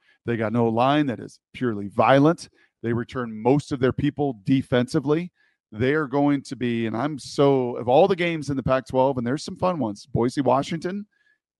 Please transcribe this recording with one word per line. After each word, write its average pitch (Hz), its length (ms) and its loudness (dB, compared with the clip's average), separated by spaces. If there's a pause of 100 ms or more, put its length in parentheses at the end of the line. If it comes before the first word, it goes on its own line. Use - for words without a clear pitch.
(260)
They 117 100 -2
got 110 160 -4
an 117 40 -2
O-line 123 500 2
that 107 140 -4
is - 180 -16 (160)
purely 104 340 -4
violent. 131 600 4 (340)
They 117 100 -2
return 117 480 -6
most 135 320 2
of 131 80 -4
their 123 120 2
people 139 520 -4
defensively. 135 880 0 (420)
They 120 220 0
are 156 140 -2
going 143 340 0
to 123 140 -12
be, 117 300 -2
and 110 100 -4
I'm 139 220 -6
so, 127 580 0
of 120 120 -6
all 156 200 6
the 190 80 -2
games 160 340 -4
in 139 60 -4
the 127 60 -4
Pac-twelve, 131 560 0
and 120 80 -4
there's 135 180 -4
some 185 120 -12
fun 180 220 -2
ones, 107 280 -6
Boise, 127 340 0
Washington, 151 640 -2 (540)